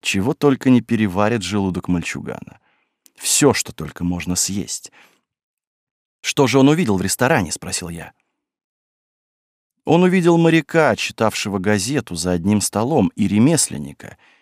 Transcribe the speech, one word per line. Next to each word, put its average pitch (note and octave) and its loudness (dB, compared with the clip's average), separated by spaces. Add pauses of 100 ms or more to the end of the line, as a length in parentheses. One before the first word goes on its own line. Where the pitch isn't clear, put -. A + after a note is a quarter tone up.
Чего G2+ -2
только C#3 2
не B2 6
переварит G#2+ 0
желудок F#2+ -4
мальчугана. - -6 (560)
Все, - 2
что - -6
только D#2 -12
можно F2 -4
съесть». - -6 (1300)
«Что - 0
же A#2 2
он C3+ 6
увидел D3+ 2
в F#2 -2
ресторане?» — A#2 0
спросил F2 -10
я. E2+ -14 (1700)
Он E3+ 4
увидел F3 4
моряка, D#3+ 2
читавшего - -4
газету G#2+ -2
за E2+ -4
одним G2 0
столом, A2+ 0
и G#2 -2
ремесленника, G2+ -2 (240)